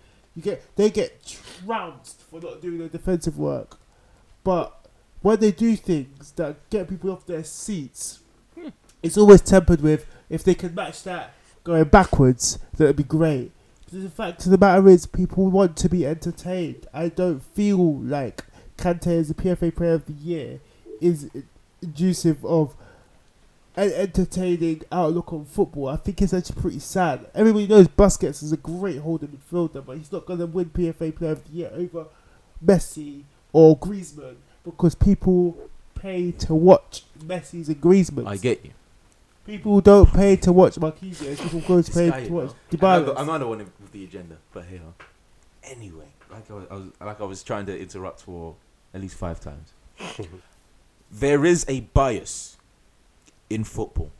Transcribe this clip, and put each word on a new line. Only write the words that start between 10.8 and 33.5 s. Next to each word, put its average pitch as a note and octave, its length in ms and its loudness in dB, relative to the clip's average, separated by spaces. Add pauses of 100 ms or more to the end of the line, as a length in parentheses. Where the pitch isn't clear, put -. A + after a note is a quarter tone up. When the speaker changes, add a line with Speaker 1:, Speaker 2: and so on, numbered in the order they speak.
Speaker 1:
that F3 320 -14 (280)
going D#3+ 220 2
backwards, C#3+ 760 2 (200)
that D#3 80 4
would C#3+ 100 2
be D3 80 -2
great. D#3 460 -2 (420)
The F#3+ 180 -12
fact F3 360 -10
of F3+ 60 2
the F#3+ 60 8
matter G3 300 6
is, F3+ 180 8
people F#3 440 -2
want F#3 260 0
to F#3 120 0
be E3+ 180 -2
entertained. E3 840 -8
I E3 180 -6
don't E3+ 320 -4
feel F3+ 580 0
like B2+ 420 -8 (340)
Kante F3 320 -4
as E3 200 0
the D#3 60 -6
P F3+ 160 -4
F F3+ 120 -4
A E3+ 80 -2
Player E3+ 240 -2
of D3+ 120 -4
the D3+ 80 -14
Year D3 460 -12 (400)
is D#3+ 340 -2
i-, C#3 80 -14 (380)
inducive E3 640 -2
of D3+ 300 -2 (1000)
an G3 160 0
entertaining F3 960 -4
outlook E3+ 420 -4
on D3+ 120 -12
football. C#3+ 440 -4
I D3 80 -6
think G3+ 260 -4
it's F#3+ 120 -2
actually - 260 -8
pretty D3+ 200 -6
sad. E3 540 -4
Everybody G#3 340 2
knows G3+ 180 10
Busquets F3 560 0
is D3+ 100 -6
a D#3 40 -4
great E3+ 420 -8
holding D#3 300 -8
midfielder, D3 580 -8
but B2+ 120 -16
he's D3+ 120 -20
not F3 160 -12
gonna F3 200 -6
win E3+ 240 -6
P F3 180 -4
F D#3+ 120 -8
A D#3+ 120 -6
Player D#3 200 -6
of C3+ 120 -10
the D3 80 -20
Year E3 200 -10
over E3 340 -10 (580)
Messi D3+ 580 0 (300)